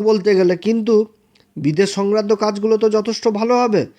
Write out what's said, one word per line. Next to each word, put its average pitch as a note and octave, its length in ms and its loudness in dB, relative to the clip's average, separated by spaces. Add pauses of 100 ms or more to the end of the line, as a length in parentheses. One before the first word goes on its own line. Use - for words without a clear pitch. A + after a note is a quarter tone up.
বলতে G#3 320 2
গেলে, F3+ 220 2
কিন্তু A3 480 0 (520)
বিদেশ D#3 360 0
সংক্রান্ত G3+ 400 -2
কাজগুলো G#3+ 440 0
তো A3 120 0
যথেষ্ট G#3+ 380 -2
ভালো A3 300 0
হবে। G#3+ 280 0 (140)